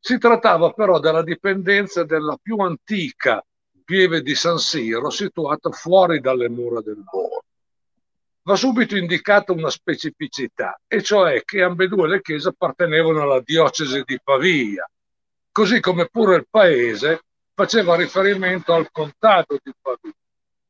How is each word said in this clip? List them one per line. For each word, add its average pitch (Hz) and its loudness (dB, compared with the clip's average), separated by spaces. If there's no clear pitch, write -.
Si 247 -2
trattava 202 4
però 190 2
della 160 0
dipendenza 190 -2
della 151 -4
più 220 -8
antica 156 -4
pieve 165 2
di 135 -4
San 165 -2
Siro, 120 -4
situata 160 -6
fuori 170 2
dalle 127 -2
mura 120 -6
del 107 -12
borgo. 95 -8
Va 190 0
subito 226 0
indicata 190 0
una 160 -4
specificità, 139 -8
e 208 -2
cioè 180 2
che 196 -2
ambedue 180 0
le 190 -2
chiese 151 -6
appartenevano 160 0
alla 139 2
diocesi 139 0
di 131 -6
Pavia, 135 0
così 214 2
come 175 0
pure 202 2
il 147 0
paese 143 2
faceva 190 2
riferimento 185 -2
al 165 0
contado 160 0
di - -16
Pavia. - -10